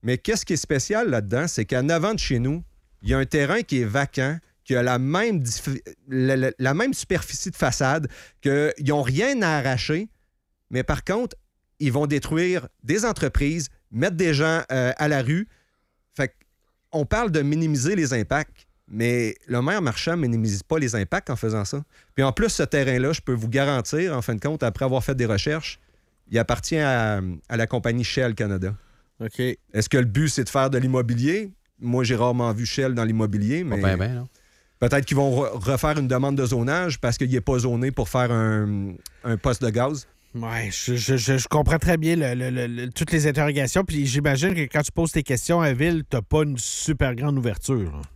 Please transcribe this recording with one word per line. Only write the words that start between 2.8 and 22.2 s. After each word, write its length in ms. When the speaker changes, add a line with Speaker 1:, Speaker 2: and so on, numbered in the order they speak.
Speaker 1:
il 80
y 40
a 40
un 80
terrain 360
qui 200
est 20
vacant, 540
qui 100
a 100
la 160
même 420
dif-, 400
la, 300
la, 200
la 160
même 200
superficie 580
de 60
façade, 500
qu'ils 320
n'ont 140
rien 400
à 160
arracher, 500
mais 120
par 200
contre, 320
ils 100
vont 160
détruire 600
des 180
entreprises, 640
mettre 240
des 180
gens, 280
euh, 240
à 140
la 120
rue. 280
Fait 180
qu'on 160
parle 260
de 100
minimiser 560
les 160
impacts, 520
mais 480
le 160
maire 200
Marchand 340
minimise 480
pas 160
les 160
impacts 340
en 60
faisant 300
ça. 180
Puis 80